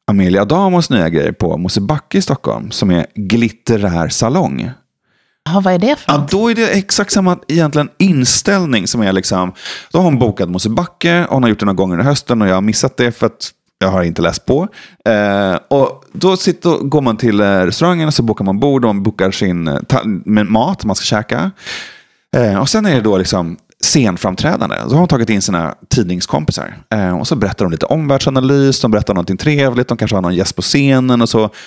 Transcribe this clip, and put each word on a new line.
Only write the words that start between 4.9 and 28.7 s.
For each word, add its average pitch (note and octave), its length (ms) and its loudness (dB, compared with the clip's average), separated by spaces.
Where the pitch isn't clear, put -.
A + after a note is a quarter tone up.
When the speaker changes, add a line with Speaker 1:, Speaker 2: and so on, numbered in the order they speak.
Speaker 2:
Ja, F#3+ 100 2
vad F#3+ 140 2
är F3 60 2
det B3+ 200 0
för - 140 -4
Speaker 1:
Ja, D3 40 2
Speaker 2:
något? C#3+ 140 -4
Speaker 1:
då A3 200 2
är A3 40 -2
det A3+ 140 0
exakt G3 420 -2
samma F#3 260 2
egentligen D3+ 500 0
inställning D#3 880 0
som A#2 140 -2
är G2 120 2
liksom, F#2 400 -2
då D#3+ 80 0
har F#3 40 4
hon D3 160 2
bokat G#2 300 0
Mosebacke, E3+ 800 -2
hon C3 140 2
har A#2 60 4
gjort G#2 100 0
det G#2 60 -2
några G2 100 2
gånger F#2 180 0
under F2+ 120 0
hösten B2+ 360 0
och G2+ 60 2
jag F#2 80 2
har F#2+ 60 2
missat G#2+ 360 0
det A#2+ 140 0
för - 140 -2
att - 260 -6
jag F#2+ 80 0
har F#2 160 0
inte E2+ 180 -2
läst E2 240 0
på. D#3 220 0
Eh, G2+ 460 0
och - 440 0
då F#3 260 0
sitter, F3 400 -2
går C#3 240 0
man A#2 160 0
till, G#2+ 220 2
eh, G#2 80 4
restaurangen D3+ 600 2
och D3+ 60 2
så B2+ 100 2
bokar A2 220 -2
man F#2+ 140 0
bord C3+ 260 2
och G#2+ 100 2
man G2 80 -2
bokar G2 280 0
sin, F2 360 -2
eh, C#2+ 200 -2
ta-, - 160 0
med G#2+ 200 2
mat A#2 400 0
man G2 100 -2
ska - 100 -6
käka. A#2 460 -2
Eh, G#2+ 260 2
och C3+ 80 0
sen A3 160 0
är E3+ 100 2
det A#2+ 60 2
då G#2 160 2
liksom F2+ 400 -2
scenframträdande. G2+ 1000 0
Så A#1 60 -6
har C#3+ 100 2
hon F3+ 80 4
tagit A#2 220 0
in G2+ 120 0
sina E2+ 340 -2
tidningskompisar. A#2+ 880 -4
Eh, F2+ 260 -2
och - 80 -4
så D#3+ 80 -2
berättar G2 300 -2
de E2+ 60 -2
lite D#2+ 140 -2
omvärldsanalys, C3+ 960 2